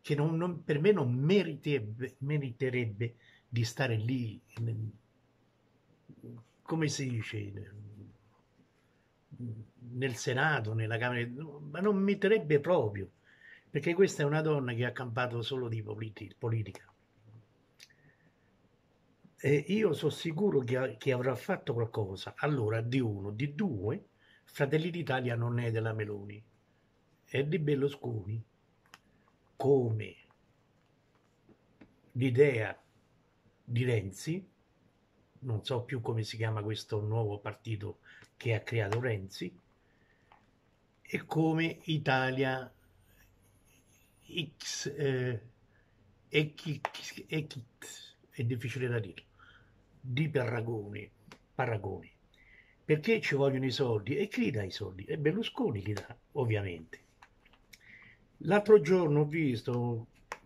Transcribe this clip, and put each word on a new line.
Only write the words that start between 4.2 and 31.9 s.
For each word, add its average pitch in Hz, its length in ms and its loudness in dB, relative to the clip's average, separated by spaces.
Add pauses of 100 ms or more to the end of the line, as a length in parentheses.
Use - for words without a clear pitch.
nel, 113 340 -4 (1700)
come 160 240 0
si 147 200 -2
dice, 107 440 -4
nel, 101 240 -12 (2250)
nel 127 240 -2
Senato, 127 580 0
nella 110 240 0
Camera, 120 320 -2 (300)
ma 151 200 -10
non 202 180 2
meriterebbe 196 600 4
proprio, 117 520 2 (580)
perché 151 240 0
questa 170 300 4
è - 20 4
una 151 160 2
donna 143 320 2
che 117 120 0
ha 120 60 0
campato 120 520 -2
solo 127 240 -4
di 113 160 -4
politi-, 107 520 -8
politica. 113 560 -4 (2500)
E 143 180 2 (140)
io 202 260 2
sono 147 180 0
sicuro 170 500 0
che, 127 360 -2
che - 140 0
avrà 123 240 2
fatto 180 380 -4
qualcosa. 110 640 -4
Allora, 113 440 0
di 120 180 0
uno, 104 300 -2
di 131 240 -4
due, 147 540 -4 (380)
Fratelli 151 440 0
d'Italia 131 460 -2
non 120 240 0
è 120 100 0
della 110 240 0
Meloni, 104 500 -8 (840)
è 127 180 -2
di 156 160 0
Berlusconi. 127 840 -2 (1160)
Come 117 560 2 (2000)